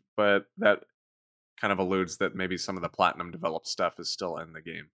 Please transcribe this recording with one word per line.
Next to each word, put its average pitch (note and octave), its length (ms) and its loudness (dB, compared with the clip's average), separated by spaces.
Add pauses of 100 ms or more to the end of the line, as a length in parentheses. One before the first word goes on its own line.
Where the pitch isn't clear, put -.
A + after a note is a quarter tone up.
(160)
but G2+ 300 4 (120)
that G#2 260 4 (760)
kind G2+ 120 2
of F#2+ 80 2
alludes F#2 380 2
that F#2 180 0
maybe F#2 200 -2
some F#2 200 -6
of F2+ 60 -6
the E2+ 60 -4
Platinum F2 440 0
developed E2 340 -4
stuff - 320 -2
is E2+ 100 -10
still E2+ 300 -6
in E2 140 -12
the D#2+ 80 -16
game. E2 360 -14